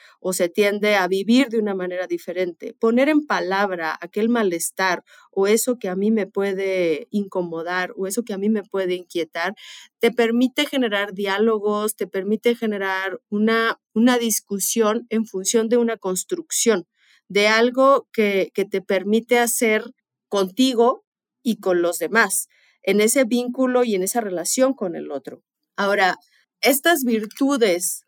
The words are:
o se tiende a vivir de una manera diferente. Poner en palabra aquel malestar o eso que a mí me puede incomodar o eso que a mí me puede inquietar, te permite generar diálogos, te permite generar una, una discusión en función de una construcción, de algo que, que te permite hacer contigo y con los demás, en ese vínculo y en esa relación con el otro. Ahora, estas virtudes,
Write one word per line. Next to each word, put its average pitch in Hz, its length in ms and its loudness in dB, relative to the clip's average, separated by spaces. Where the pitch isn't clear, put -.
o 185 140 -4
se 180 160 0
tiende 202 460 2
a 185 120 2
vivir 220 420 2
de 226 100 -2
una 208 160 -2
manera 180 320 -6
diferente. 175 720 -6
Poner 240 300 4
en 302 180 2
palabra 185 760 -2
aquel 202 260 -2
malestar 190 760 0
o 190 160 0
eso 226 320 2
que 202 120 -6
a 185 60 -4
mí 202 140 0
me 214 160 2
puede 190 840 -2
incomodar 180 840 -4
o 190 120 -6
eso 226 160 -4
que 226 100 -8
a 190 60 -6
mí 202 100 0
me 214 140 0
puede 185 320 -2
inquietar, 175 580 -6
te 233 100 4
permite 240 560 2
generar 208 480 -2
diálogos, 208 840 0
te 196 120 -6
permite 208 480 -2
generar 190 720 -4
una, 226 500 0
una 247 240 4
discusión 220 920 -2
en 220 180 -2
función 220 420 -2
de 240 80 4
una 226 200 0
construcción, 185 920 -2
de 202 200 2
algo 247 640 4
que, 202 440 0
que 196 100 -2
te 190 160 -4
permite 208 560 0
hacer 233 460 0
contigo 233 800 0
y 226 160 -2
con 180 220 0
los 170 180 -2
demás, 190 480 0
en 202 200 2
ese 226 220 4
vínculo 247 600 0
y 220 120 0
en 185 80 0
esa 233 180 -2
relación 214 520 0
con 180 220 -6
el 151 160 -10
otro. - 320 -12
Ahora, 196 420 0
estas 277 420 2
virtudes, 220 1040 0